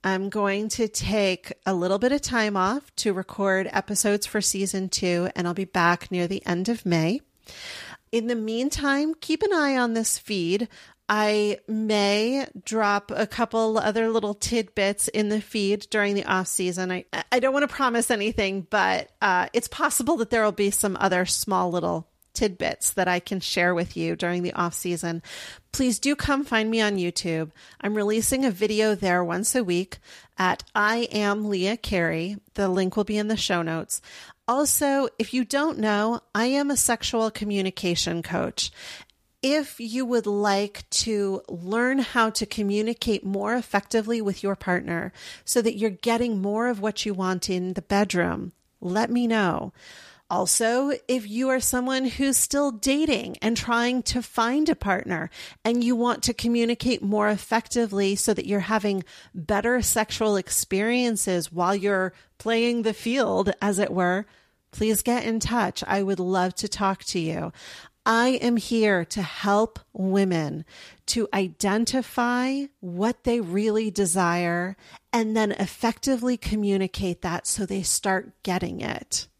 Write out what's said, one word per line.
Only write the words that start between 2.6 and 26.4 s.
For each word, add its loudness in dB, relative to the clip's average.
to 0
record 0
episodes 0
for -2
season -2
two, 0
and -2
I'll -2
be -2
back 2
near 0
the -4
end 0
of -2
May. 2
In 0
the 0
meantime, 0
keep -2
an 2
eye 2
on 2
this 0
feed. -2
I 2
may 2
drop 0
a 0
couple 0
other 0
little 0
tidbits 0
in 0
the 0
feed -2
during 2
the 0
off 0
season. -2
I, -4
I 4
don't 2
want 2
to -10
promise 2
anything, 0
but, 2
uh, 2
it's 0
possible 0
that -2
there 2
will 2
be 2
some 0
other 2
small 0
little -2
tidbits -2
that 0
I 0
can -6
share 0
with -2
you -2
during -2
the -4
off -2
season. -4
Please 0
do 0
come 0